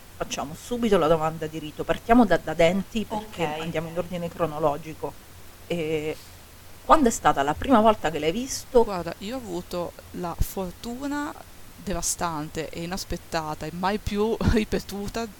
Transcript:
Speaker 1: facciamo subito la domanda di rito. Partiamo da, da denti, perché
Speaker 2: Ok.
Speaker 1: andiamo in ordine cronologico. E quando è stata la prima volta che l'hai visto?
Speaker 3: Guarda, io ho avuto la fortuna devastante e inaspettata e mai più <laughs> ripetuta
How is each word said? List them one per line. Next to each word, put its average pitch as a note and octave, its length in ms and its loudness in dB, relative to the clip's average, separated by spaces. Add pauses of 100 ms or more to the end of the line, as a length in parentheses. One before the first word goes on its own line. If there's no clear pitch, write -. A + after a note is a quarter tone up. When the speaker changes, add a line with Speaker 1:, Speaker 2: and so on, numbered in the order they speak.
(180)
Speaker 1:
facciamo - 380 -6
subito A#3 420 2
la D#3 100 6
domanda D#3+ 400 2
di D#3 120 -8
rito. D3+ 240 -8
Partiamo A3+ 420 6
da, F3 120 4
da D#3 160 -2
denti, F3+ 520 2
perché G#3+ 380 -6
Speaker 2:
Ok. D3+ 180 -4
Speaker 1:
andiamo E3 260 -4
in E3 100 -10
ordine F3 320 -4
cronologico. D3+ 840 -2 (540)
E D#3 500 -2 (640)
quando A3 240 8
è A3+ 40 4
stata D3 320 2
la D3 100 2
prima B3 280 4
volta G#3+ 280 4
che D#3+ 100 -2
l'hai D3+ 120 0
visto? A3+ 520 2
Speaker 3:
Guarda, E3+ 360 -4
io G#3 160 -6
ho C4+ 40 -6
avuto F3 520 -6 (200)
la F3 260 -6
fortuna C4 960 -4 (420)
devastante E3+ 960 -4
e - 120 -8
inaspettata E3 880 -6
e D#3 40 -10
mai F#3+ 280 -2
più G#3 380 0
<laughs> - 160 4
ripetuta G#3 720 -2 (120)